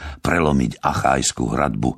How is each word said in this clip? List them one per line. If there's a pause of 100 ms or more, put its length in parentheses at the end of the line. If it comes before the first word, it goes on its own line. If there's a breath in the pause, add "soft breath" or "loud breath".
(260 loud breath)
prelomiť
Achájskú
hradbu